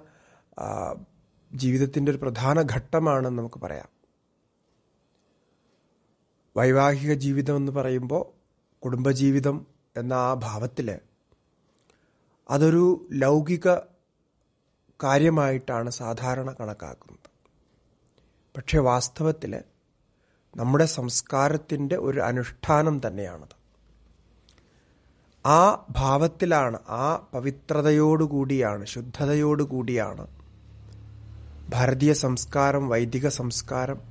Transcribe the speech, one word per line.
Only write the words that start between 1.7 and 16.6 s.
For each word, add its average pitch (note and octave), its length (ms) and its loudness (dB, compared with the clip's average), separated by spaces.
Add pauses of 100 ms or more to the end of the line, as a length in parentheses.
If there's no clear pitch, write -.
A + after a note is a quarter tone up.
ഒരു C3+ 80 -2
പ്രധാന C3+ 480 0
ഘട്ടമാണെന്ന് B2+ 720 -2
നമുക്ക് A#2 240 -10
പറയാം. D2+ 260 -10 (2750)
വൈവാഹിക C#3 600 2
ജീവിതം C#3 380 0
എന്ന് C#3 160 -2
പറയുമ്പോൾ B2+ 520 -2 (580)
കുടുംബജീവിതം C3+ 840 0 (300)
എന്ന B2 160 -4 (140)
ആ B2+ 140 2
ഭാവത്തിൽ A2 600 -6 (1500)
അതൊരു E3 640 4
ലൗകിക D3+ 560 2 (1300)
കാര്യമായിട്ടാണ് C3+ 880 2
സാധാരണ B2+ 640 -6
കണക്കാക്കുന്നത്. G#2 760 -14 (1300)